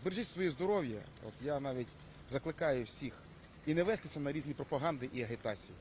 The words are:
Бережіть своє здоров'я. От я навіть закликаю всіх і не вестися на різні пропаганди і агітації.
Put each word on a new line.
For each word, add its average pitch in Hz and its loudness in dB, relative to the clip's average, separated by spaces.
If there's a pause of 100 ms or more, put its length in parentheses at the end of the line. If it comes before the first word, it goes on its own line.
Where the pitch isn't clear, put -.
Бережіть 185 2
своє 180 2
здоров'я. 151 2 (260)
От 107 -6 (100)
я 143 2
навіть 127 0 (420)
закликаю 139 2
всіх 120 -6 (540)
і 156 4
не 170 6
вестися 180 2
на 143 2
різні 147 -2
пропаганди 143 0
і 123 0
агітації. 110 -2